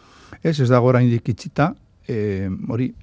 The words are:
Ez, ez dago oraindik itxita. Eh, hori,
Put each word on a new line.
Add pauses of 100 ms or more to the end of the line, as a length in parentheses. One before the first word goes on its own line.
(420)
Ez,
ez
dago
oraindik
itxita. (340)
Eh, (180)
hori, (120)